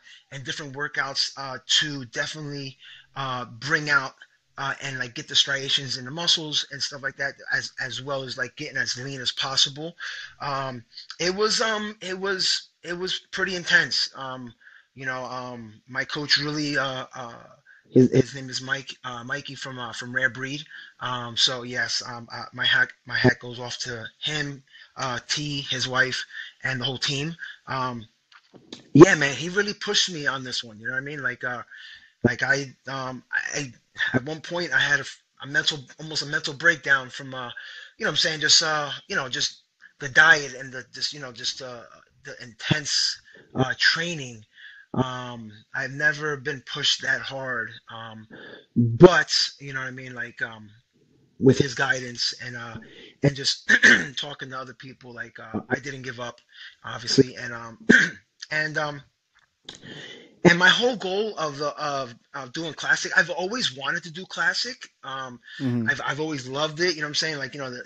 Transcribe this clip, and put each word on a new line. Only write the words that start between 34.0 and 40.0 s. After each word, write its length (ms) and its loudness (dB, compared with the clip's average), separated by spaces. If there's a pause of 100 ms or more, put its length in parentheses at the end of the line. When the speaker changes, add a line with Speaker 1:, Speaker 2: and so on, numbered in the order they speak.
Speaker 1:
at 120 2
one 160 -8
point 320 -4
I 60 4
had 220 2
a, 40 -8 (380)
a 40 -12
mental, 320 0 (200)
almost 240 -4
a 40 -8
mental 260 -4
breakdown 560 2
from, 260 -12
uh, 160 -8 (460)
you 80 -6
know 40 2
what 40 -2
I'm 40 2
saying? 220 2
Just, 240 6
uh, 260 0 (180)
you 80 -6
know, 140 0
just 320 -4 (380)
the 100 -6